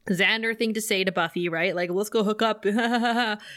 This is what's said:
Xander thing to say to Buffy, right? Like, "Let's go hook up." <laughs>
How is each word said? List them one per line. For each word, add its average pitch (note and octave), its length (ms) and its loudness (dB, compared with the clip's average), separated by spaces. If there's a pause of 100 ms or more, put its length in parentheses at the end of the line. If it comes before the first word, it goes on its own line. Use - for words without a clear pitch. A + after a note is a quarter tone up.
Xander A3 480 2
thing A3+ 160 0
to A3 80 -2
say F#3+ 240 0
to F#3+ 80 2
Buffy, F3 340 -2
right? E3+ 260 0
Like, F3+ 160 -2
"Let's G3 200 -2
go A3 160 2
hook G#3+ 160 0
up." A3 240 0
<laughs> A#3 760 0 (180)